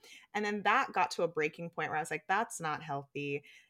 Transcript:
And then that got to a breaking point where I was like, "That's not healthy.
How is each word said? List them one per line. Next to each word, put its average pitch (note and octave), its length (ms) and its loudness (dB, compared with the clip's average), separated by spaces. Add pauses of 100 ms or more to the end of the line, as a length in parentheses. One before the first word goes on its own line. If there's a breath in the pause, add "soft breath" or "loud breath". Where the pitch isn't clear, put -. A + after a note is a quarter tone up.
(340 loud breath)
And G#3 120 0
then G#3 180 0
that A3 300 4
got F3+ 180 4
to F#3 120 0
a E3 40 6
breaking D#3+ 440 -2
point D#3+ 180 -4
where D#3 80 -2
I D3+ 40 0
was D#3+ 100 -6
like, D#3 160 -4
"That's G#3+ 340 0
not D3+ 220 -2
healthy. C#3+ 600 -6 (260 loud breath)